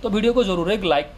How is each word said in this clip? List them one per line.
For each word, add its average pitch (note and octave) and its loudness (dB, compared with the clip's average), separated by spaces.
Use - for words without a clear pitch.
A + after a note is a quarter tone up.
तो A#3 -4
वीडियो A3 2
को B3 2
ज़रूर F3+ 0
एक G#3 -2
लाइक D3 0